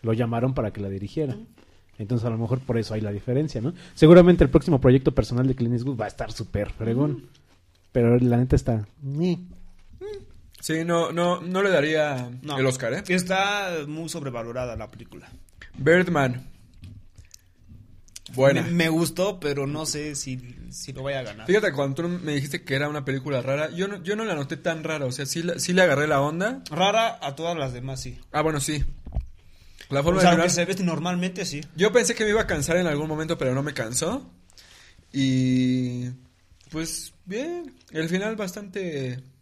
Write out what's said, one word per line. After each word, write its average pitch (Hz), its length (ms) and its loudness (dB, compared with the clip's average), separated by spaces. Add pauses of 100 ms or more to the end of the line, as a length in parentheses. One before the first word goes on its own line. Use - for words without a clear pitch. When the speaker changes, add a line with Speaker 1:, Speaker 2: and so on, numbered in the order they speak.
Speaker 1:
lo 113 100 0
llamaron 117 400 0
para 117 220 -2
que 101 80 -8
la 98 80 -6
dirigiera. 107 460 -4
Speaker 2:
Ujú. 107 100 -16 (520)
Speaker 1:
Entonces, 110 280 -2
a 120 40 -2
lo 110 60 -2
mejor 117 240 -2
por 123 160 -4
eso 110 160 -2
hay 107 80 -4
la 104 120 -4
diferencia, 123 500 -2
¿no? 147 100 -2 (220)
Seguramente 175 500 10
el 131 60 2
próximo 156 280 4
proyecto 131 360 6
personal 127 320 0
de 127 80 2
Clint 120 220 -2
Eastwood 123 220 -4
va 107 60 -4
a 101 40 -6
estar 107 240 -10
súper 104 380 -6
fregón. 123 420 0
Speaker 2:
Ujú. - 100 -10 (720)
Speaker 1:
Pero 120 260 6
la 123 180 6
neta 127 200 4
está, 113 300 0 (160)
"Ñe". 160 360 -2 (1200)
Speaker 3:
Sí, 160 240 -4
no, 170 280 0
no, 175 300 0
no 180 200 -2
le 202 80 2
daría 147 580 2 (140)
Speaker 2:
No. 143 160 -6
Speaker 3:
el 131 80 2
Oscar, 127 260 0
¿eh? 196 160 -6
Speaker 2:
Está 190 600 0 (160)
muy 156 220 -8
sobrevalorada 123 680 -8
la 110 160 -10
película. - 380 -20 (500)
Speaker 3:
Birdman. 147 680 2 (1900)
Buena. 160 280 4
Speaker 2:
Me, 170 80 -4
me 170 180 2
gustó, 175 500 0
pero 143 280 -2
no 151 200 -4
sé 151 300 -6
si, 123 400 -10 (140)
si - 220 -14
lo 127 120 -12
vaya 139 160 -4
a - 20 -8
ganar. 110 240 -12
Speaker 3:
Fíjate, 196 260 4
cuando 139 300 -2
tú 170 60 -2
me 175 260 -4
dijiste 139 300 -4
que 135 100 -4
era 143 140 0
una 147 160 -6
película 135 360 -2
rara, 139 300 -2
yo 170 160 -4
no, 196 160 -8
yo 196 140 -4
no 226 80 -4
la 202 100 -2
noté 143 220 -6
tan 160 260 -4
rara, 156 240 -4
o 123 60 -2
sea, 143 140 -6
sí 165 160 -4
la, 170 180 -2
sí 180 120 -2
le 185 100 6
agarré 151 260 4
la 143 120 4
onda. 180 500 -2
Speaker 2:
Rara 202 520 2
a 143 140 -8
todas 165 200 -4
las 135 160 -4
demás, 131 280 -10
sí. - 180 -12 (140)
Speaker 3:
Ah, 151 100 0
bueno, 156 160 2
sí. 147 260 -2 (1040)
La 139 120 0
forma 175 160 2
Speaker 2:
O - 20 4
sea, 180 100 8
Speaker 3:
de 175 60 6
Speaker 2:
aunque 175 140 4
Speaker 3:
filmar. - 0 -
Speaker 2:
se 170 140 0
veste 185 180 -4
normalmente, 180 640 -2
sí. 143 160 -8 (160)
Speaker 3:
Yo 196 160 2
pensé 233 240 4
que 220 80 0
me 208 60 2
iba 214 100 2
a - 80 0
cansar 165 300 0
en 180 100 2
algún 147 180 -2
momento, 156 320 -4
pero 127 160 0
no 135 80 0
me 147 100 -4
cansó. 131 560 -4 (840)
Y, 127 960 2 (640)
pues, - 440 -10 (100)
bien. 294 500 -8 (180)
El 160 160 -4
final 202 260 -2
bastante 185 880 -8 (220)